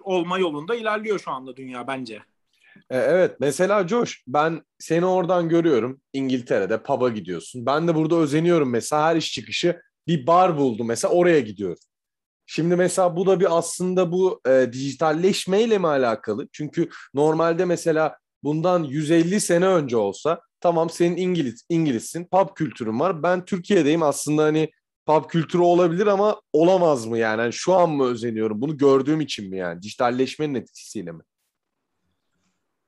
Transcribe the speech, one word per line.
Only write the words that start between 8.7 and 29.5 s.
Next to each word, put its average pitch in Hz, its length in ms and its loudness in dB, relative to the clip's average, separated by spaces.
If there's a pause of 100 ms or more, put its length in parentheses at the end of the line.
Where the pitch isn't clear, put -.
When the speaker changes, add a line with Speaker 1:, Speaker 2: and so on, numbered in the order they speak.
Speaker 2:
mesela, 151 360 0
her 170 100 2
iş - 160 -4
çıkışı 139 500 -4 (240)
bir 151 200 -2
bar 175 320 4
buldum. 120 300 0
Mesela 151 260 0
oraya 175 260 4
gidiyorum. 101 420 -8 (640)
Şimdi 170 300 0
mesela 180 400 2
bu 185 100 0
da 190 140 4
bir 170 180 2
aslında 180 540 -2
bu, 185 360 0
e, 131 240 4
dijitalleşmeyle 175 1040 0
mi 175 80 0
alakalı? 123 680 -2
Çünkü 151 360 -4 (260)
normalde 165 500 2
mesela 160 540 0 (240)
bundan 160 420 0
yüz 143 260 -4
elli 170 300 4
sene 180 260 2
önce 151 300 2
olsa 110 440 -2 (200)
tamam 170 300 2
senin 175 260 0
İngiliz, 170 520 -2
İngilizsin, 160 560 -2
pub 190 300 0
kültürün 113 460 -4
var. 165 220 -2
Ben 180 220 0
Türkiye'deyim 170 580 0
aslında 151 400 0
hani 151 280 0 (360)
pub 151 220 2
kültürü 170 340 0
olabilir 175 440 2
ama 202 340 0 (120)
olamaz 160 540 4
mı 113 120 -4
yani? 110 220 0
Hani 117 120 -2
şu 180 220 0
an 175 160 4
mı 139 140 0
özeniyorum? 110 560 -4
Bunu 147 160 -4
gördüğüm 139 440 2
için 107 300 -8